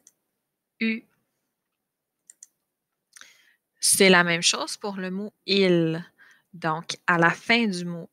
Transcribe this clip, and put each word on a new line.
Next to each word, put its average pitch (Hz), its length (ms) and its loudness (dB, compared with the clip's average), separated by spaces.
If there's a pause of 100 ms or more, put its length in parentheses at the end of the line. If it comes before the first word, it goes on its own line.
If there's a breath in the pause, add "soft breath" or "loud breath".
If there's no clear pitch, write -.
(800)
U ». 226 220 -6 (2750 loud breath)
C'est - 300 4
la 180 140 6
même 170 180 -2
chose 254 360 -4
pour 202 200 -10
le 185 120 -8
mot « 202 240 -10 (120)
il ». 175 580 2 (500 soft breath)
Donc, 165 440 -8 (100)
à 175 100 2
la 170 140 4
fin 233 360 -2
du 180 180 -6
mot « 170 260 -12